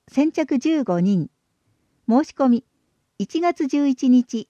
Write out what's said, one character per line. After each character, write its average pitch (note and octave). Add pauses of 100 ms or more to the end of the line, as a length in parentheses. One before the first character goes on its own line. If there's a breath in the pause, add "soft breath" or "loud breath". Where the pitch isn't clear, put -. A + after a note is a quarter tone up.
先 D4+
着 D4+
十 D#4
五 F3
人。 F3+ (800)
申 B3+
し -
込 C4+
み、 A#3 (540)
一 D#4+
月 E4+
十 C#4+
一 C4
日 B3